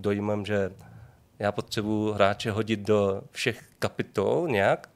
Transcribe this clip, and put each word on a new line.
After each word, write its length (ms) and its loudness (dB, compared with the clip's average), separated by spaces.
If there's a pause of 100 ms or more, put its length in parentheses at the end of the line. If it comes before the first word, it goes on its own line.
dojmem, 440 -2
že 240 -2 (680)
já 140 0
potřebuji 600 -2
hráče 380 2
hodit 300 -2
do 500 2
všech 320 -4 (160)
kapitol 720 -2
nějak, 480 2